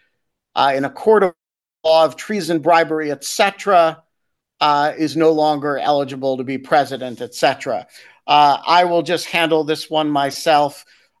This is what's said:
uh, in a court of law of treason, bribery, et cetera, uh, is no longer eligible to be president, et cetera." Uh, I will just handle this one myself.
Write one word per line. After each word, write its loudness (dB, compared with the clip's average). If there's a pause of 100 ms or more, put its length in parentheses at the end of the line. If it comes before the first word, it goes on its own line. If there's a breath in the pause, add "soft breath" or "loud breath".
(560 soft breath)
uh, 2
in -2
a -4
court 2
of 0 (500)
law 4
of 0
treason, -4
bribery, 0
et -10
cetera, 0 (580)
uh, 0
is -2
no 4
longer 0
eligible -2
to -6
be -6
president, -2
et -14
cetera." -2 (400 loud breath)
Uh, 4
I 4
will 0
just -4
handle 0
this -6
one -2
myself. 0 (360 soft breath)